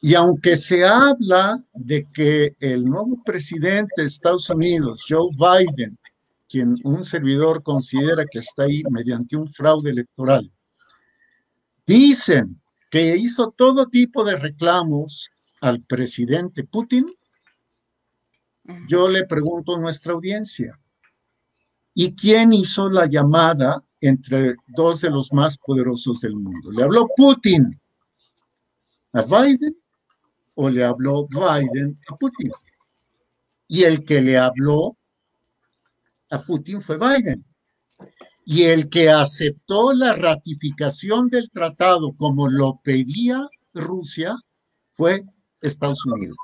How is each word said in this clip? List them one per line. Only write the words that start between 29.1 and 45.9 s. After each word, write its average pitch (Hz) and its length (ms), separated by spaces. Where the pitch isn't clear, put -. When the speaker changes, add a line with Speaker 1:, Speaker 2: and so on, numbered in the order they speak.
Speaker 1:
a 117 80
Biden 262 560
o 139 140
le 123 140
habló 135 440
Biden 143 800
a 147 80
Putin? 160 360
Y 175 160
el 160 220
que 143 160
le 131 160
habló 143 580
a 143 120
Putin 170 400
fue 156 160
Biden. 226 460
Y 170 180
el 160 260
que 160 200
aceptó 156 840
la 254 200
ratificación 160 1160
del 240 200
tratado 165 680
como 143 320
lo 135 340
pedía 208 640
Rusia 170 600
fue 185 320
Estados 143 440